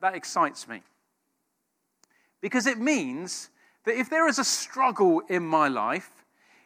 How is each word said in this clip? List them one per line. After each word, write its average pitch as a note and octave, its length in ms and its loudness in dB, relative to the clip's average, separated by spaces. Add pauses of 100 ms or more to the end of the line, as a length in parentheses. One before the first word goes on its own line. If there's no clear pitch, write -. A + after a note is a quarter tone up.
that F#3+ 120 0
excites D#3+ 540 -2
me, A2 140 -14 (1600)
because B3 260 0
it B3 100 0
means F#3 720 -4 (360)
that A3+ 100 0
if B3+ 140 -2
there D#4+ 180 2
is C4 100 2
a B3+ 60 0
struggle G3 840 2
in F3+ 160 -2
my D#3 240 2
life, B2 560 -4 (400)